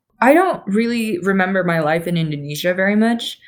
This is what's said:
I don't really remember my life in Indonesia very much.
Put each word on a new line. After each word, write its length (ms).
I 100
don't 340
really 520
remember 460
my 160
life 260
in 100
Indonesia 560
very 240
much. 520